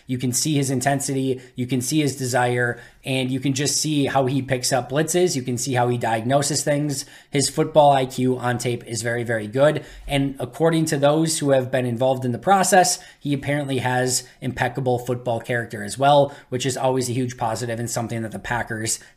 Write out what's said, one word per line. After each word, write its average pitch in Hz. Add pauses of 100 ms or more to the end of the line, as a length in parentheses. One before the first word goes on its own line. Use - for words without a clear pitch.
You 127
can 127
see 151
his 139
intensity. 135 (140)
You 123
can 127
see 151
his 135
desire, 123 (240)
and 131
you 131
can 135
just 135
see 147
how 135
he 131
picks 123
up 131
blitzes. 175
You 131
can 123
see 131
how 123
he 123
diagnoses 120
things. 147 (240)
His 139
football 156
I 135
Q 127
on 120
tape 120
is 113
very, 120
very 110
good. 139 (220)
And 139
according 160
to 156
those 151
who 143
have 127
been 127
involved 123
in 123
the 117
process, 185 (200)
he 143
apparently 143
has 127 (140)
impeccable 127
football 123
character 113
as 101
well, 143 (160)
which 123
is 127
always 131
a 120
huge 123
positive 113
and 117
something 117
that 110
the 98
Packers 110 (180)